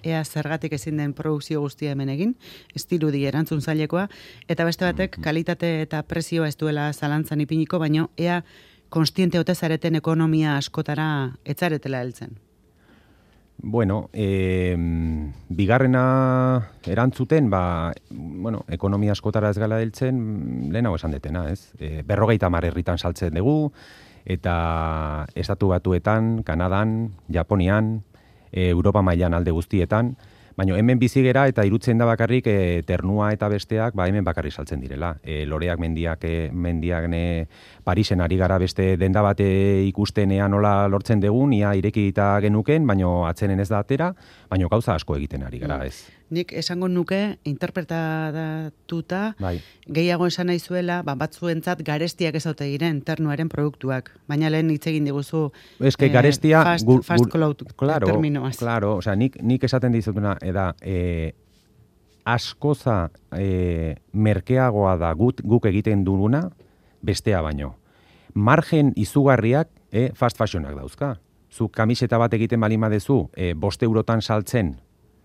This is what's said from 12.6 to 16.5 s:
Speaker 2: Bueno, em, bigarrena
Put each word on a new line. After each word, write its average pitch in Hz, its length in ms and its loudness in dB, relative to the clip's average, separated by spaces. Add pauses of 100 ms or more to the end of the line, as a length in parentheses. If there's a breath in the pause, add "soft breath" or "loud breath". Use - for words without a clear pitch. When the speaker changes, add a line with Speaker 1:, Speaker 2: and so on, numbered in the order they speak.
Speaker 2:
Bueno, 104 520 -2
em, 87 1200 -2 (160)
bigarrena 127 1200 2 (160)